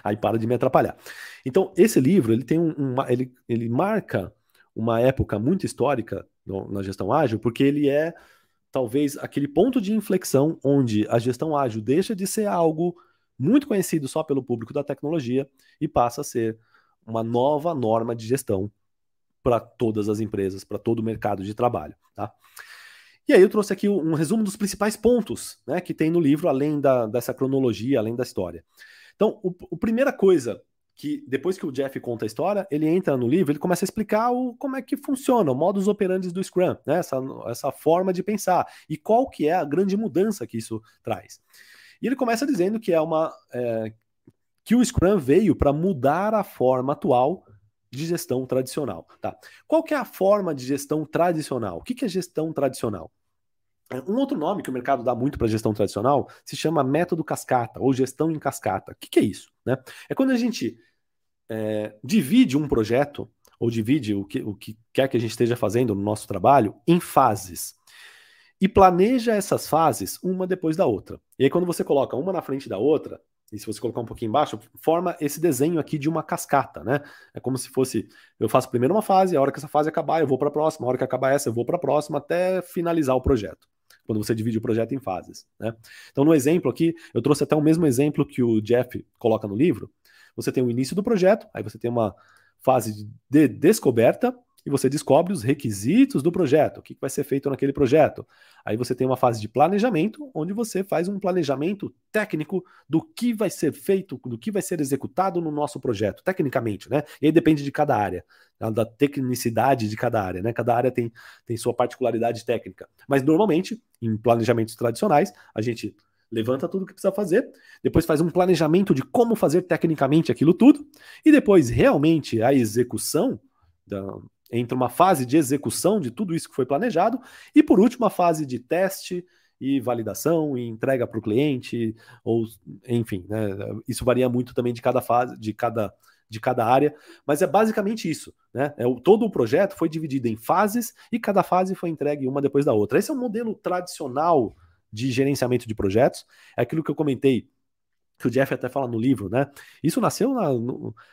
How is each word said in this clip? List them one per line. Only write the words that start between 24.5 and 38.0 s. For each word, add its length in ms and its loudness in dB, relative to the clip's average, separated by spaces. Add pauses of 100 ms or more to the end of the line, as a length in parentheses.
principais 400 -2
pontos, 680 0
né, 160 -4
que 100 -8
tem 180 0
no 80 2
livro, 300 2
além 320 0
da, 260 4
dessa 280 -4
cronologia, 640 0
além 180 -4
da 60 -2
história. 420 -8 (500)
Então, 280 0
o, 120 -4 (160)
o 60 -8
primeira 340 0
coisa 520 2 (320)
que, 340 -8
depois 300 -4
que 80 -8
o 40 -6
Jeff 300 -6
conta 240 -6
a 20 -2
história, 440 -4
ele 180 -2
entra 300 0
no 100 -2
livro, 240 2
ele 60 -6
começa 260 -2
a 20 0
explicar 440 -2
o, 240 -4
como 220 -8
é 60 -8
que 140 -6
funciona, 560 0
o 20 0
modus 340 0
operandi 440 0
do 100 -4
Scrum, 320 0 (120)
né, 140 0
essa, 200 -4 (280)
essa 220 -6
forma 440 2